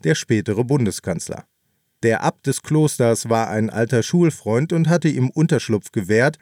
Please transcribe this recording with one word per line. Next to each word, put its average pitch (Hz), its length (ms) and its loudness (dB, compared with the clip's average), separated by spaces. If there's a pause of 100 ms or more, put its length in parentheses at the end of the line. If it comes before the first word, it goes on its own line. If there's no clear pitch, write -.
der 160 140 2
spätere 107 480 0
Bundeskanzler. 117 800 -4 (580)
Der 113 220 2
Abt - 240 -4
des - 140 -4
Klosters 135 680 0
war 113 220 0
ein 110 200 -2
alter 113 320 0
Schulfreund 156 720 0
und 165 160 2
hatte 170 200 2
ihm 127 220 0
Unterschlupf 127 600 0
gewährt, 110 500 2